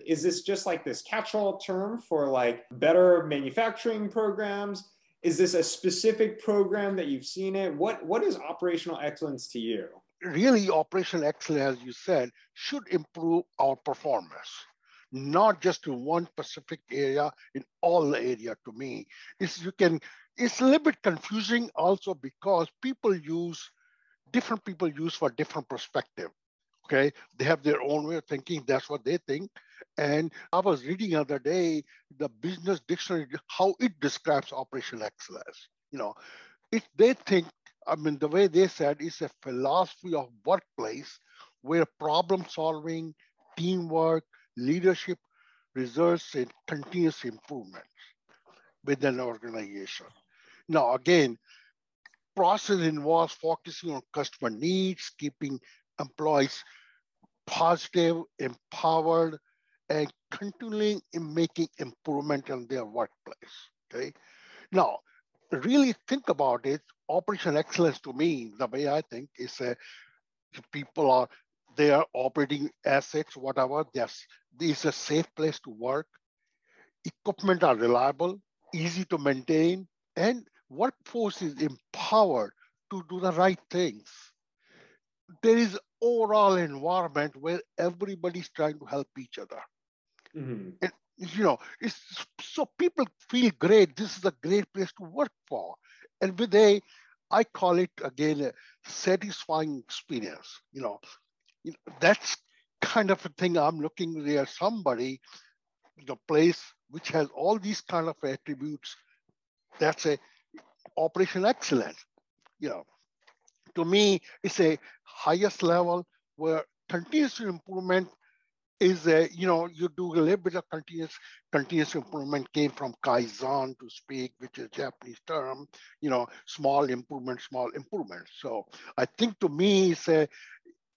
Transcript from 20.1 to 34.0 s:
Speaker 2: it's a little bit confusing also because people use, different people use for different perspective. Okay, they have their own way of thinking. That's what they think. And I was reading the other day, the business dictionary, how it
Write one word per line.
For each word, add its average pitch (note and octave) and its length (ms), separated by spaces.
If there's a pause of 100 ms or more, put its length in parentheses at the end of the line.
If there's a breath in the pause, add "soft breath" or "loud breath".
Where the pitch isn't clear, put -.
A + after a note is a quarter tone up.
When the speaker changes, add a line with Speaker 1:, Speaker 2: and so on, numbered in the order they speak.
Speaker 2:
it's A#3+ 240
a B3 40
little C#4 160
bit D4+ 220
confusing G#3+ 720
also F#3+ 380
because E3 560 (140)
people A#3+ 340
use, E3 540 (640)
different A#3 320
people F3 240
use D#3 260
for - 160
different - 380
perspective. - 600 (560)
Okay, C#3 260 (240 loud breath)
they C3 80
have D3 180
their D3 180
own D3 260
way E3 100
of D3+ 80
thinking. C#3+ 420
That's C3 220
what C#3+ 160
they D#3 140
think. D3+ 320 (480 loud breath)
And D3+ 340 (200 loud breath)
I F3 80
was E3 240
reading F#3 260
the D#3 100
other C#3+ 180
day, D#3 460 (340 soft breath)
the C#3+ 100
business E3+ 600
dictionary, F3 400 (180)
how F#3+ 340
it G3 200